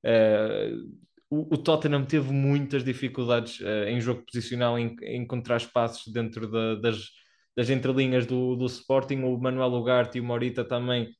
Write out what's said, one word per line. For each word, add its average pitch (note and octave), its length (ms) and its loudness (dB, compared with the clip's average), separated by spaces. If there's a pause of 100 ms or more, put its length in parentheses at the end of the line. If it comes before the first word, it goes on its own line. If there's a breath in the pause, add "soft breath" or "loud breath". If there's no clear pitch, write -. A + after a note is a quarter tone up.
Eh, G#2+ 680 4 (580)
o, D#3 240 0
o D3 40 0
Tottenham D3 460 2
teve C3+ 280 0
muitas C#3 520 2
dificuldades, A#2+ 760 -2
eh, G#2 300 -2
em B2 100 0
jogo A#2+ 240 -2
posicional, A#2+ 540 -2
em, A#2 240 -4
em B2 200 -6
encontrar A#2 360 -2
espaços A#2 540 -2
dentro A2+ 380 -4
da, A2+ 260 0
das, A2 320 -2 (480 soft breath)
das A#2+ 140 0
entrelinhas C3 560 2
do, B2+ 300 0
do B2+ 100 -2
Sporting. C3+ 560 0
O B2+ 160 0
Manuel B2+ 340 0
Ugarte B2 460 2
e - 20 -2
o A#2+ 40 -4
Morita A#2+ 400 -2
também B2 440 -2 (120)